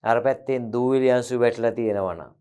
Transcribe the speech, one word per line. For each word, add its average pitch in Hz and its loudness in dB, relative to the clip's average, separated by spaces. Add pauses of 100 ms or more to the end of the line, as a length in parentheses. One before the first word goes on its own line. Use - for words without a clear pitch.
අර 117 2
පැත්තෙන් 127 -2
දූවිලි 127 2
අංශු 123 0
වැටිලා 117 2
තියෙනවා 101 -2
නම් 67 -16